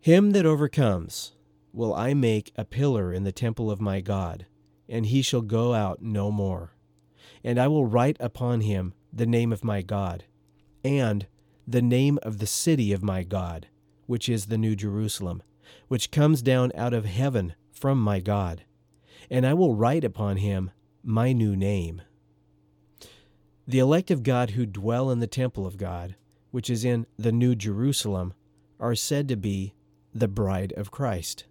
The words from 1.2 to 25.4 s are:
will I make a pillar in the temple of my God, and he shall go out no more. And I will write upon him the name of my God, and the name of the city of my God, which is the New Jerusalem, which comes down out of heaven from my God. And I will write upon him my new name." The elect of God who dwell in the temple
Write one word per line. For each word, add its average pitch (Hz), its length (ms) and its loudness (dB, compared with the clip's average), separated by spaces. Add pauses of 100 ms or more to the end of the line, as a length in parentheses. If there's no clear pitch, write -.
will 113 220 -2
I 120 180 0
make 117 440 2
a 107 80 -6
pillar 120 480 0
in 92 120 -2
the 98 80 -2
temple 113 380 -2
of 101 100 -4
my 98 200 -2
God, 92 460 -4 (420)
and 113 180 -2
he 131 160 2
shall 131 180 0
go 113 320 0
out 104 300 -2
no 104 280 -2
more. 95 420 -4 (720)
And 120 140 0
I 127 100 4
will 151 180 2
write 120 340 2
upon 120 420 -2
him 92 300 -2 (200)
the 117 120 -2
name 117 280 2
of 107 120 -6
my 104 180 -2
God, 95 420 -4 (580)
and 120 440 0 (400)
the 120 140 2
name 127 420 4
of 110 160 -6
the 104 80 -4
city 127 460 2
of 95 100 -2
my 95 200 -2
God, 87 460 -6 (380)
which 123 220 -4
is 110 180 -2
the 110 120 -2
New 110 160 2
Jerusalem, 101 680 -4 (460)
which - 220 -4
comes 147 320 4
down 127 320 2
out 120 180 -4
of 113 120 -2
heaven 104 500 -2 (160)
from 135 320 0
my 104 160 2
God. 92 460 -2 (680)
And 127 160 2
I 139 80 4
will 170 200 4
write 127 300 2
upon 101 340 -2
him 95 340 -2 (300)
my 123 300 2
new 110 220 2
name." 95 480 -2 (1600)
The 127 120 2
elect 147 320 4
of 147 140 0
God 123 260 2
who 117 160 -2
dwell 113 440 -2
in 120 100 0
the 117 60 -2
temple 123 400 -4